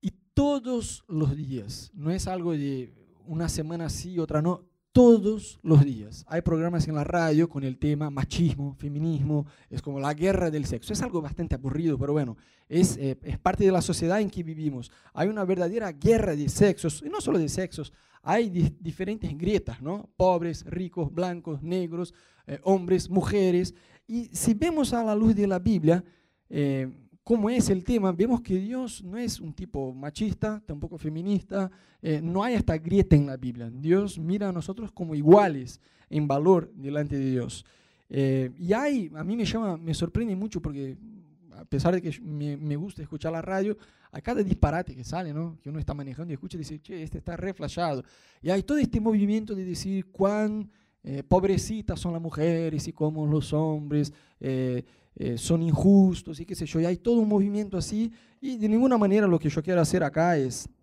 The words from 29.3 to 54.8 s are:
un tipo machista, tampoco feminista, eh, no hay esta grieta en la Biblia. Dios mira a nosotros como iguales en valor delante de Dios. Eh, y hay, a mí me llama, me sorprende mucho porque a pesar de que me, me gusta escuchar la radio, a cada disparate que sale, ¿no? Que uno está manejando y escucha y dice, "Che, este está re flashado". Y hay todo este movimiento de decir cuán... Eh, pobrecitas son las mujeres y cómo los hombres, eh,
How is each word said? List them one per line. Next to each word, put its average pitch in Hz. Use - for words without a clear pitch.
un 156
tipo 135
machista, 208
tampoco 156
feminista, 185
eh, 156
no 175
hay 240
esta 165
grieta 170
en 143
la 135
Biblia. 120
Dios 170
mira 190
a 185
nosotros 190
como 165
iguales 151
en 151
valor 156
delante 143
de 135
Dios. 123
Eh, 135
y 180
hay, 254
a 151
mí 196
me 226
llama, 214
me 160
sorprende 208
mucho 190
porque 139
a -
pesar 160
de 180
que 165
me, 147
me 147
gusta 175
escuchar 156
la 165
radio, 190
a 147
cada 226
disparate 175
que 127
sale, 165
¿no? 160
Que 143
uno 156
está 147
manejando 143
y -
escucha 180
y -
dice, 151
"Che, 156
este 156
está 170
re 185
flashado". 151
Y 147
hay 196
todo 294
este 240
movimiento 214
de 190
decir 190
cuán... 214
Eh, 139
pobrecitas 190
son 175
las 165
mujeres 165
y 165
cómo 156
los 147
hombres, 147
eh, 131